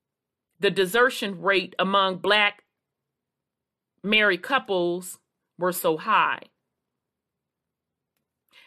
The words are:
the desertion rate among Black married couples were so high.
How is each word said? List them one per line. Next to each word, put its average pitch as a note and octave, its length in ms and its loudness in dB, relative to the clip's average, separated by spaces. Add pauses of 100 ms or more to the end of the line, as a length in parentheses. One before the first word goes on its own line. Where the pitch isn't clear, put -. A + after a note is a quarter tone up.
(600)
the G3 120 0
desertion G3 680 0
rate F#3 360 0
among F#3+ 420 0
Black G#3 440 0 (1400)
married G#3 420 2
couples F3+ 760 -2 (380)
were F3 160 -2
so E3 240 -2
high. E3 460 0 (2250)